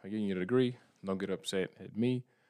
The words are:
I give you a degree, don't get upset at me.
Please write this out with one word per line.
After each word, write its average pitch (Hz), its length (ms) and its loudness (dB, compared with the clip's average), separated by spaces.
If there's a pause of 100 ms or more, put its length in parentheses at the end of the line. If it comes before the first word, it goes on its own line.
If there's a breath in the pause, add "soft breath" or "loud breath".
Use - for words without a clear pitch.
I 95 40 -12
give 107 120 -2
you 98 160 0
a - 20 -2
degree, 123 380 2 (280 loud breath)
don't 95 140 0
get 95 120 -2
upset 92 500 -2
at 92 160 -14
me. 123 280 2 (260 soft breath)